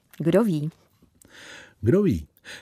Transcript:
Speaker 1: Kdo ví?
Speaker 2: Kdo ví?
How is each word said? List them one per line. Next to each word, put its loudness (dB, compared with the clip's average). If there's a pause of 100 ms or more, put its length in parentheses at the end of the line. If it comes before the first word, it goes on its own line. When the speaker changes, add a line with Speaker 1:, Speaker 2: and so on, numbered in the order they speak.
(180)
Speaker 1:
Kdo 2
ví? -2 (1120)
Speaker 2:
Kdo 2
ví? -2 (360)